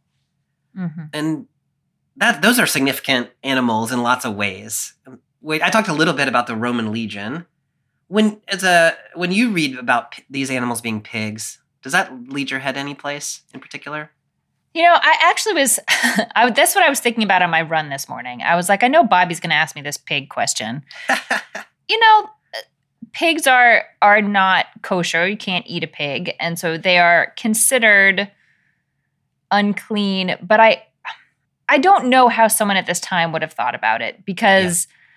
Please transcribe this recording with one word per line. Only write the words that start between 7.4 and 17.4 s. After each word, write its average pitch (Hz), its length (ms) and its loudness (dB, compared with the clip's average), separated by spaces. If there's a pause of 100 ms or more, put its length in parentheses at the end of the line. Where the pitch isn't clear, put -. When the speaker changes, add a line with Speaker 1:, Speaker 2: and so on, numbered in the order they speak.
Speaker 2:
When, 208 400 0
as 190 160 -6
a, 170 320 4 (180)
when 175 180 -4
you 226 180 0
read 151 280 -2
about 123 340 -2
p-, - 160 -20
these 135 220 -6
animals 120 300 -4
being 110 200 -6
pigs, 107 600 -10 (220)
does 135 100 -14
that 131 360 -6
lead 135 220 -6
your 135 100 -6
head 135 160 -6
any 143 180 -8
place 143 480 -12 (120)
in 139 60 -18
particular? 151 500 -14 (640)
Speaker 1:
You 330 80 -2
know, 339 180 6
I 311 220 4
actually 403 320 0
was, 277 300 0
<laughs> - 40 -8
I, 233 640 0
that's 285 240 2
what 381 100 4
I 302 60 4
was 277 100 -2
thinking 233 220 -2
about 190 200 2